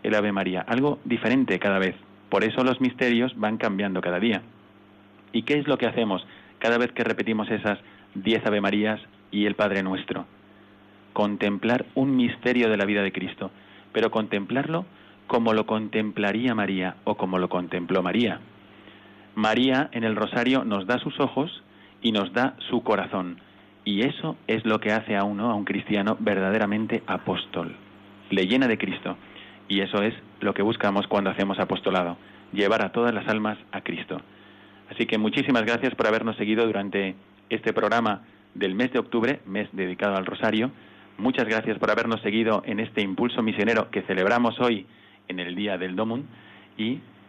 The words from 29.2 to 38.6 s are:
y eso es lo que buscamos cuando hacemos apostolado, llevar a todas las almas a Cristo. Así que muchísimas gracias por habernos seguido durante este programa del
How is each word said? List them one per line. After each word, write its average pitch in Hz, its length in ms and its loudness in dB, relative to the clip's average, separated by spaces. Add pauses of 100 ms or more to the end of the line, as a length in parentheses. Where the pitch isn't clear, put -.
y 98 140 0
eso 98 200 0
es 110 120 0 (260)
lo 101 140 0
que - 80 -2
buscamos 101 460 0
cuando 101 220 2
hacemos 98 300 0
apostolado, 90 580 0 (340)
llevar 104 320 2
a 92 80 -2
todas 120 220 2
las 101 140 -4
almas 107 300 -2 (140)
a 95 100 -8
Cristo. - 400 -8 (680)
Así - 160 -2
que 113 120 0
muchísimas 120 460 2
gracias 117 320 0
por 110 120 2
habernos 110 300 2
seguido 110 280 4
durante 98 500 0 (340)
este - 240 -2
programa 143 500 2 (300)
del 95 220 -2